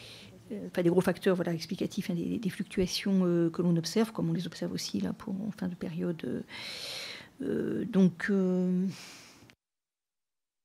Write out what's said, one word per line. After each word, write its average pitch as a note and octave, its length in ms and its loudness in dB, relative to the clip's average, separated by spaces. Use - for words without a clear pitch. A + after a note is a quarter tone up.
euh, G3 200 -8
enfin, F3+ 120 0
des E3+ 60 6
gros F3 140 6
facteurs, F#3 340 4
voilà, F3 160 0
explicatifs, - 560 -4
hein, F#3 60 0
des, E3+ 240 -2
des G#3+ 120 -2
fluctuations, F#3+ 760 0
euh, E3+ 260 4
que E3 100 -4
l'on E3+ 160 4
observe, G#3+ 360 2
comme E3+ 180 0
on - 20 2
les E3+ 140 -2
observe F3 260 -6
aussi - 260 -4
là F#3+ 140 0
pour, - 220 -6
en G3+ 240 -4
fin F#3 100 -2
de F3 60 -6
période. F3 500 -4
Euh, - 160 -2
euh, - 420 0
donc, F#3+ 460 4
euh, F#3 560 2